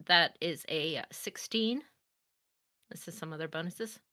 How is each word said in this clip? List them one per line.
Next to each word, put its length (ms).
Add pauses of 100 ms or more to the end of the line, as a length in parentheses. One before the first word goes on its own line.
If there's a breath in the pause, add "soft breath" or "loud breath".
that 360
is 280
a 320 (100)
sixteen. 680 (1080)
This 160
is 100
some 160
other 140
bonuses. 520 (140)